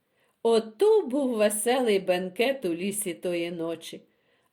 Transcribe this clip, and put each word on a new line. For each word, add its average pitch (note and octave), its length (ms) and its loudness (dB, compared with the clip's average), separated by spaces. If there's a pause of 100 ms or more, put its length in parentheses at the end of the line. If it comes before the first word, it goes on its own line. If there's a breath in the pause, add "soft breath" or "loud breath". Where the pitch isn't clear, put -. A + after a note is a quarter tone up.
(420)
Ото A#3 600 4
був B3+ 340 -2
веселий G#3+ 600 2
бенкет F#3 680 -2
у E3+ 100 -2
лісі F#3+ 400 -6
тої E3+ 360 -4
ночі. E3 500 -10 (520)